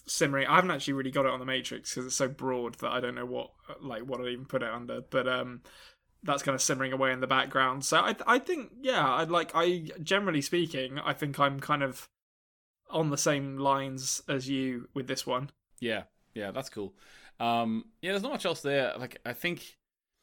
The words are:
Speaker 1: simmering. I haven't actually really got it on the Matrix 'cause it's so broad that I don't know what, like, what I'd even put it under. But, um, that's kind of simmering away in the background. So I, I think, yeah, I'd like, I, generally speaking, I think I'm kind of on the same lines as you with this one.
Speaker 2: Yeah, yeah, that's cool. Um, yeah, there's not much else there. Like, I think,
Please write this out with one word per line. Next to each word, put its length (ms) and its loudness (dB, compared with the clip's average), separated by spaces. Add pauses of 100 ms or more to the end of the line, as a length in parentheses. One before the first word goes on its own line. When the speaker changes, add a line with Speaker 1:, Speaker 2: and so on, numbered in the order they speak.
Speaker 1:
simmering. 400 2
I 80 6
haven't 160 6
actually 220 -2
really 180 -2
got 140 2
it 60 4
on 80 -2
the 60 -10
Matrix 500 -4
'cause 100 -4
it's 100 -4
so 120 2
broad 520 -4
that 120 -4
I 80 0
don't 160 -4
know 100 -6
what, 260 -6 (300)
like, 220 -8
what 160 -6
I'd 80 -4
even 180 -6
put 160 -2
it 80 -2
under. 320 -6
But, 280 0
um, 320 -2 (600)
that's 200 0
kind 120 2
of 60 0
simmering 300 0
away 220 2
in 80 -2
the 60 -2
background. 580 2
So 120 4
I, 180 4 (120)
I 120 8
think, 320 -4 (100)
yeah, 340 4
I'd 160 2
like, 220 2
I, 320 4 (180)
generally 380 4
speaking, 580 0
I 140 0
think 260 -4
I'm 220 4
kind 220 0
of 260 -4 (800)
on 200 2
the 80 0
same 400 0
lines 680 0
as 220 -2
you 440 -2
with 140 -4
this 180 -4
one. 240 -2 (300)
Speaker 2:
Yeah, 240 -2 (300)
yeah, 180 -6
that's 180 -6
cool. 240 -8 (460)
Um, 460 0 (160)
yeah, 100 -2
there's 120 0
not 100 -4
much 120 -6
else 160 -2
there. 360 2
Like, 280 -10
I 80 -4
think, 440 -6 (460)